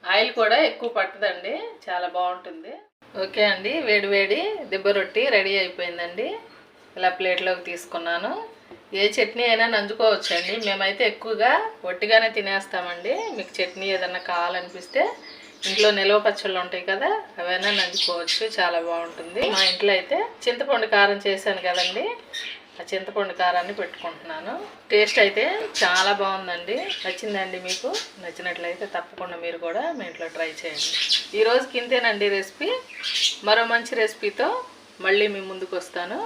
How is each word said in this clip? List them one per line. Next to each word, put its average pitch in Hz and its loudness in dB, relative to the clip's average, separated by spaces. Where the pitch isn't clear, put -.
ఆయిల్ 220 4
కూడా 220 6
ఎక్కువ 233 -6
పట్టదండి, 190 -2
చాలా 180 -2
బాగుంటుంది. 180 -6
ఓకే 196 0
అండి, 196 -2
వేడి 202 4
వేడి 196 4
దిబ్బ 190 -2
రొట్టి 196 0
రెడీ 196 4
అయిపోయిందండి. 175 -4
ఇలా 185 4
ప్లేట్లోకి 180 0
తీసుకున్నాను. 170 -4
ఏ 202 6
చట్నీ 233 2
అయినా 226 4
నంచుకోవచ్చండి. 202 2
మేమైతే 196 0
ఎక్కువగా 220 2
ఒట్టిగానే 220 4
తినేస్తామండి. 196 -2
మీకు 185 -10
చట్నీ 190 -4
ఏదన్నా 180 -4
కావాలనిపిస్తే 180 -2
ఇంట్లో 208 6
నిల్వ 202 6
పచ్చళ్ళు 196 0
ఉంటాయి 180 -6
కదా, 262 2
అవైనా 185 0
నంచుకోవచ్చు, 175 -2
చాలా 175 2
బాగుంటుంది. 170 -6
మా 190 4
ఇంట్లో 202 2
అయితే 277 0
చింతపండు 240 0
కారం 202 4
చేశాను 190 -2
కదండి, 180 0
ఆ 170 -10
చింతపండు 190 -4
కారాన్ని 180 2
పెట్టుకుంటున్నాను. 170 -8
టేస్ట్ 214 6
అయితే 208 2
చాలా 185 4
బాగుందండి. 190 -4
నచ్చిందండి 190 -6
మీకు? 185 -4
నచ్చినట్లయితే 175 -8
తప్పకుండా 175 -10
మీరు 170 -6
కూడా 190 -4
మీ 208 -8
ఇంట్లో 165 -10
ట్రై 165 -2
చేయండి. 151 -4
ఈ 220 6
రోజుకి 254 2
ఇంతేనండి 233 2
రెసిపీ. 240 -4
మరో 220 8
మంచి 233 0
రెసిపీతో 214 0
మళ్ళీ 208 6
మీ 196 -6
ముందుకు 185 -8
వస్తాను. 180 -6